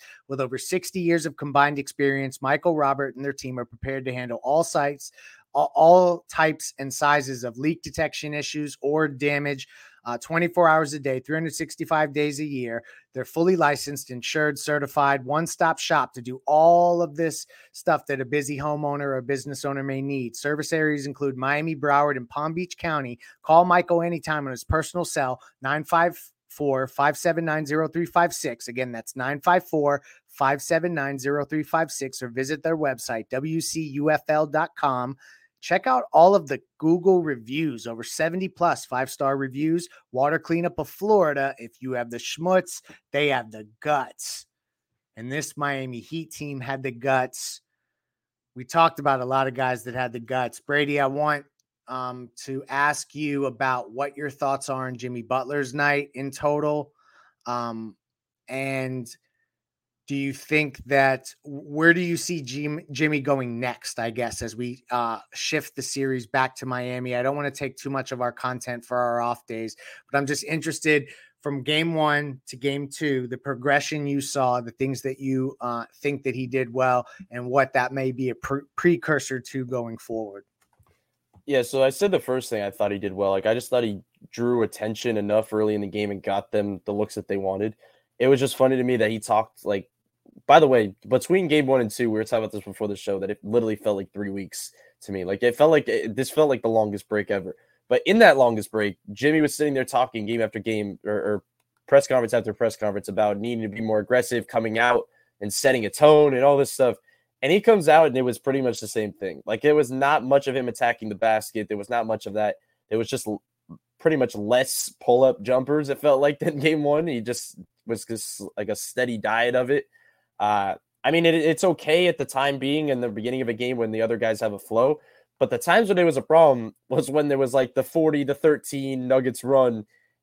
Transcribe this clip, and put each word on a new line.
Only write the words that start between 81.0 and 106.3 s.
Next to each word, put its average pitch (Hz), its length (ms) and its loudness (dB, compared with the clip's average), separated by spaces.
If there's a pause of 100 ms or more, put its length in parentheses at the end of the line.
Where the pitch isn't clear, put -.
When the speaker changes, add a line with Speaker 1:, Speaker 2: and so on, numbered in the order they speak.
Speaker 2:
Yeah, 135 160 2
so 131 200 0
I 135 60 6
said 196 220 0
the 175 100 2
first 127 300 -4
thing 107 120 -2
I 101 80 -4
thought 101 220 -2
he 101 60 -2
did 95 160 -6
well. 98 160 0
Like, 98 160 0
I 110 80 4
just 120 160 -6
thought 123 140 2
he 101 180 -6 (280)
drew 120 340 0
attention 110 520 -4
enough 104 340 0
early 107 240 2
in 104 60 -2
the 101 60 -4
game 101 240 -4
and 98 120 -8
got 101 300 -4
them 101 320 -2
the 107 80 -4
looks 101 220 -2
that 101 120 -10
they 98 120 -4
wanted. 98 360 -2 (440)
It 127 100 4
was 135 100 6
just 131 180 -2
funny 131 200 4
to 127 80 0
me 123 140 0
that 107 120 2
he 110 80 -4
talked, 110 460 -2
like, 101 240 -4 (600)
by 147 100 10
the 156 80 10
way, 110 280 4 (120)
between 165 400 2
game 147 200 2
one 131 140 4
and 110 100 -2
two, 117 200 -2
we 107 80 0
were 110 60 -2
talking 113 180 0
about 107 80 -6
this 104 140 -10
before 101 240 -6
the 101 80 -6
show, 98 240 -4
that 95 100 -4
it 104 140 -8
literally 110 320 0
felt 104 200 -2
like 98 160 -8
three 101 180 -6
weeks 98 420 -10 (300)
to 98 100 -10
me. 95 120 -6
Like, 98 200 -2
it 120 100 4
felt 151 160 6
like, 151 160 4
it, 101 300 -2
this 127 120 -2
felt 151 200 4
like 127 120 0
the 117 80 0
longest 107 400 0
break 104 220 -2
ever. 92 240 -4 (340)
But 123 160 2
in 196 140 4
that 175 180 10
longest 117 360 4
break, 104 260 -2 (140)
Jimmy 147 280 2
was 147 140 2
sitting 147 200 0
there 131 100 0
talking 117 420 -2
game 117 140 -2
after 110 180 -2
game, 104 460 -4
or, 104 80 -2
or 104 300 -2 (440)
press 139 220 6
conference 123 260 2
after 107 180 0
press 110 240 0
conference 101 300 -4
about 104 320 0
needing 113 240 -4
to 107 60 -4
be 104 120 -10
more 110 200 0
aggressive, 123 480 0
coming 113 280 -2
out 120 280 4 (360)
and 101 120 -4
setting 131 340 2
a 98 40 -4
tone 151 440 8